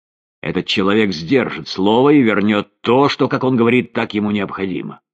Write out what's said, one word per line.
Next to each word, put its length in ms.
этот 260
человек 440
сдержит 560
слово 440
и 100
вернет 480
то, 300
что, 180
как 160
он 140
говорит, 340
так 220
ему 180
необходимо? 680